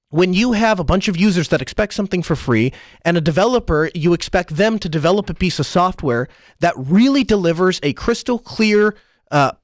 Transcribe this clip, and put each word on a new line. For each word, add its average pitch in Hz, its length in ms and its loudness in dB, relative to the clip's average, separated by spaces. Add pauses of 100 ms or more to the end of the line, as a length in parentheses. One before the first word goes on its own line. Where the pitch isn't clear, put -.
(100)
when 180 220 2
you 233 200 2
have 220 260 2
a 175 60 -4
bunch 185 240 0
of 185 80 -2
users 180 320 2
that - 120 0
expect - 340 -4
something 190 280 -4
for 160 140 -2
free 120 360 0 (320)
and 170 120 0
a 170 40 2
developer, 165 760 0
you 170 180 0
expect 170 440 -2
them 214 220 2
to 190 100 -6
develop 165 400 0
a 180 60 -8
piece 180 240 -2
of 143 80 -2
software 151 640 -2 (320)
that 170 160 0
really 220 480 2
delivers 185 580 0
a 143 120 -2
crystal 233 440 -2
clear, 208 580 0 (360)
uh, 139 200 2 (120)